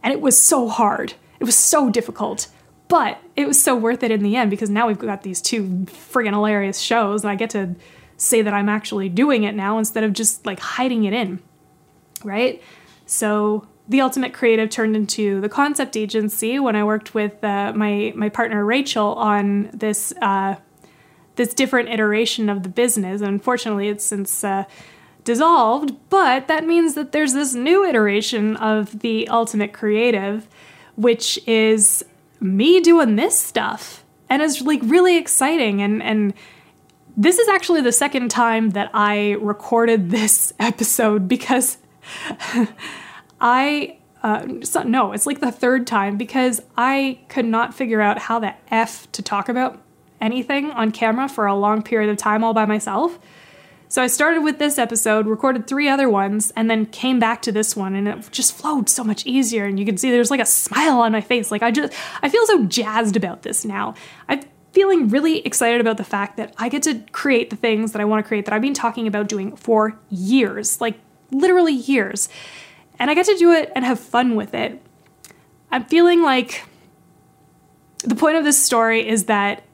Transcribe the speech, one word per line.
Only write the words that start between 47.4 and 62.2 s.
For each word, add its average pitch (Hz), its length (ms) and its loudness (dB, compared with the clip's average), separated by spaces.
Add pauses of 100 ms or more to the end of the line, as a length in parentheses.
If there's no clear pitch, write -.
not 226 280 0
figure 226 280 0
out 208 180 2
how 233 200 -2
the 196 140 -4 (160)
F 226 440 -2
to - 80 -10
talk 202 280 -4
about 254 320 -2 (380)
anything 254 520 -2
on 220 200 0
camera 233 380 0
for 226 160 -2
a 196 100 2
long 208 260 0
period 214 280 0
of 208 80 -2
time 220 260 0
all 226 100 0
by 220 120 2
myself. 214 520 -2 (680)
So 254 160 -2
I 247 40 0
started 311 340 2
with 302 180 0
this 294 180 0
episode, 226 480 0
recorded 220 400 0
three 285 240 0
other 269 200 2
ones, 202 460 0
and 226 140 0
then 220 160 2
came 254 340 -2
back 226 240 0
to 233 80 -2
this 214 240 -2
one, 190 200 -4
and 202 120 -2
it 220 240 -8
just - 240 -2
flowed 294 340 -2
so 254 140 -2
much 214 220 -4
easier, 233 400 0
and 196 140 -2
you 202 60 -2
can 202 120 -2
see 254 140 0
there's, 240 180 2
like, 269 120 0
a 214 40 0
smile 269 540 2
on 226 120 2
my 214 100 0
face. 233 280 -2
Like, 208 140 -2
I 233 80 2
just, 285 220 -2 (280)